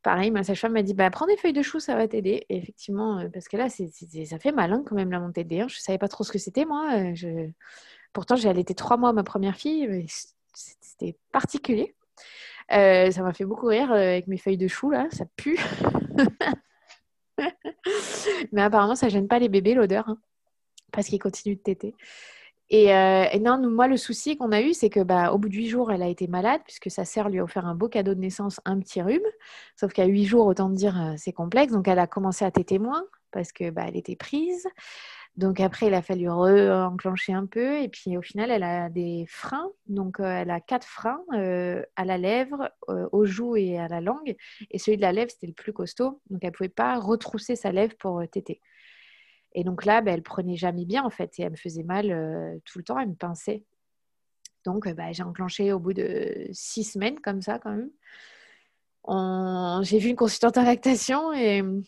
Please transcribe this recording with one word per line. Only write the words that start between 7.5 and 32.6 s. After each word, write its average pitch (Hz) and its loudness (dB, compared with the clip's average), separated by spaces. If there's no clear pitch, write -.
Pourtant, 247 2
j'ai 220 2
allaité 180 2
trois - 2
mois 240 4
ma 214 2
première 196 -2
fille, 302 -2
mais 180 -4
c-, - -14
c'était - -12
particulier. 262 -2
Euh, 190 8
ça 180 -2
m'a 180 -2
fait 196 -6
beaucoup 208 -6
rire, 240 4
euh, 226 6
avec 180 2
mes 190 -2
feuilles 190 0
de 185 0
chou, 269 -2
là, 277 0
ça - -8
pue. 311 -2
<laughs> 370 -4
Mais 202 2
apparemment, 208 4
ça 247 2
gêne 196 2
pas 240 4
les 240 4
bébés, 196 4
l'odeur, 220 4
hein, 220 -6
parce 208 -2
qu'ils 202 -2
continuent 202 -4
de - -20
téter. 202 -6
Et, 208 10
euh, 190 8
et 202 2
non, 240 4
nous, 254 2
moi, 240 6
le 262 4
souci 285 -4
qu'on 233 -2
a 214 4
eu, 302 2
c'est 214 2
que, 208 2
bah, 180 4
au 202 2
bout 208 0
de 190 -6
huit 226 -2
jours, 233 0
elle 180 0
a 175 0
été 175 -4
malade, 202 0
puisque - -12
sa 190 -6
sœur 208 -2
lui 185 -2
a 185 0
offert 175 -4
un 170 -4
beau 208 -2
cadeau 196 0
de 185 -2
naissance, 190 -6
un 196 0
petit 185 -6
rhume. 262 0
Sauf 196 -2
qu'à 190 2
huit 202 6
jours, 226 6
autant 190 2
dire, 190 0
euh, 160 -2
c'est 180 -6
complexe. 226 2
Donc, 196 2
elle 185 4
a 175 4
commencé 190 -2
à 180 0
téter 190 2